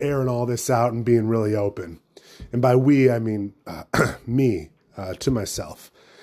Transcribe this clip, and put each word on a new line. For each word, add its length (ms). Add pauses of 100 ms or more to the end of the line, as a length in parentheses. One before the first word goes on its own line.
airing 260
all 180
this 240
out 220
and 140
being 240
really 260
open. 460 (500)
And 100
by 140
we, 340
I 100
mean, 340 (120)
uh, 180 (100)
<clears throat> 220 (120)
me, 440 (260)
uh, 160
to 180
myself. 600 (320)